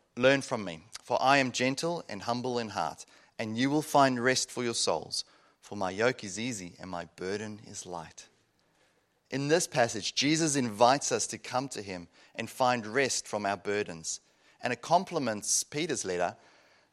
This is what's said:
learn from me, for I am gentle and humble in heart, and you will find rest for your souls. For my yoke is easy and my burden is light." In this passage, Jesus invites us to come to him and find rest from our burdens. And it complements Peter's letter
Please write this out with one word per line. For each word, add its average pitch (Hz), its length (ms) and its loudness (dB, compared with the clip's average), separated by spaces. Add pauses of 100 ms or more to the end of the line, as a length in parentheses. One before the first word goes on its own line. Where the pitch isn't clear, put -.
(160)
learn 135 240 6
from 120 240 -4
me, 82 180 -8 (200)
for - 200 0
I 139 160 8
am 127 140 2
gentle 139 560 -2
and 98 140 -10
humble 120 360 -2
in 113 120 -4
heart, 90 340 -4 (340)
and 110 180 -4
you 131 140 2
will 151 120 2
find 135 400 4
rest 127 280 2
for 123 140 -4
your 117 100 -2
souls. - 500 -2 (360)
For - 160 -14
my 98 140 -2
yoke 110 340 0
is 95 140 -8
easy 104 420 -8
and 92 100 -12
my 87 160 -8 (100)
burden 104 500 -6
is - 200 -14
light." 85 400 -14 (1040)
In 139 180 -4
this 170 180 4
passage, 113 480 0
Jesus 151 420 2
invites 120 560 4
us 110 160 0
to 110 100 -8
come 127 300 -4
to 113 140 -8
him 92 260 -10 (260)
and 113 160 -8
find 123 360 2
rest 123 420 0
from 107 180 -2
our 101 100 2
burdens. 98 640 -4 (400)
And 123 120 -2
it 120 100 -6
complements 156 800 0
Peter's 151 420 -4
letter 90 320 -2 (560)